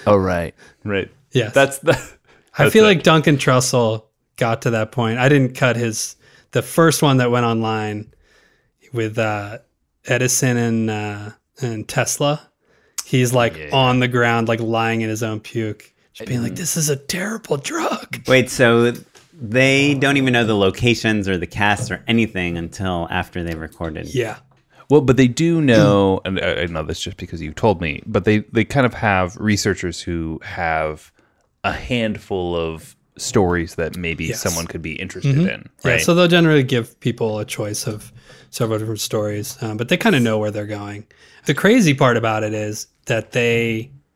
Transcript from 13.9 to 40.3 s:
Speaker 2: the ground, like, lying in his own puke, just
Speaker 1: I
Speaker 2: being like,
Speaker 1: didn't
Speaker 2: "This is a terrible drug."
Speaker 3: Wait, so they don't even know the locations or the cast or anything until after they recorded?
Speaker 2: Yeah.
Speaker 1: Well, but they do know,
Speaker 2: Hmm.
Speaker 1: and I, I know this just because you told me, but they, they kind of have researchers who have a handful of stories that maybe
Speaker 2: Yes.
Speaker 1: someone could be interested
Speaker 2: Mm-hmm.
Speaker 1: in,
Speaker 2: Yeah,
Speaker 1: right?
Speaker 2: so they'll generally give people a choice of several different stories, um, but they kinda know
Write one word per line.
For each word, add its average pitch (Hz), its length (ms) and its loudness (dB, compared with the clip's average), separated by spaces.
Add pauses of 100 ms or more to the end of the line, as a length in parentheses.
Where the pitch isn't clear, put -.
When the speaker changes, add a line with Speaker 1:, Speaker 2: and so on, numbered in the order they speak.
Speaker 2:
the 127 80 2
ground, 117 400 0
like, 113 120 0
lying 113 420 -2
in 110 80 -4
his 110 140 -6
own 110 160 -6
puke, 107 520 -8 (220)
just - 100 -18
Speaker 1:
I - 20 -14
Speaker 2:
being 123 160 -4
like, - 100 -6
Speaker 1:
didn't - 80 -10
Speaker 2:
"This 175 180 -6
is 151 120 0
a 143 60 -2
terrible 190 600 -6
drug." - 720 -6
Speaker 3:
Wait, 127 220 4
so 117 440 4 (460)
they 135 540 2
don't 139 240 2
even 131 160 2
know 120 120 2
the 107 100 2
locations 107 720 2
or 95 100 0
the 85 100 -6
cast 104 440 0
or - 160 -8
anything 95 500 0
until 85 540 -4
after 90 320 -4
they 85 120 -6
recorded? 80 580 -10
Speaker 2:
Yeah. - 240 -4 (520)
Speaker 1:
Well, 147 120 6
but 127 160 4
they 131 100 8
do 165 340 2
know, 101 640 4
Speaker 2:
Hmm. 95 120 -4
Speaker 1:
and - 80 -2
I, 80 160 -2
I 90 60 -2
know 80 160 -6
this 80 180 -8
just - 160 -10
because 85 240 -12
you 78 100 -8
told 98 300 0
me, 78 240 -4
but 107 200 -2
they, 107 140 4 (120)
they 113 140 2
kind 135 200 0
of 117 80 -2
have 92 440 0
researchers 98 640 -2
who 80 420 -6
have 80 680 -4 (520)
a 90 100 -2
handful 101 840 -4
of 80 400 -6 (220)
stories 87 580 0
that 78 220 -4
maybe 82 280 -6
Speaker 2:
Yes. - 160 -4
Speaker 1:
someone 85 260 -4
could 82 140 -12
be 80 120 -8
interested 135 420 -2
Speaker 2:
Mm-hmm. 170 140 2
Speaker 1:
in, - 200 -10 (140)
Speaker 2:
Yeah, - 80 0
Speaker 1:
right? 160 100 2
Speaker 2:
so 170 120 2
they'll 175 140 6
generally 160 360 6
give 123 360 -2
people 110 400 -4
a 107 60 -6
choice 107 420 -8
of 107 240 -10 (380)
several 110 300 -2
different 110 220 -6
stories, 104 600 -4
um, 107 140 -6
but 117 140 -4
they 180 80 2
kinda 175 220 2
know 110 180 2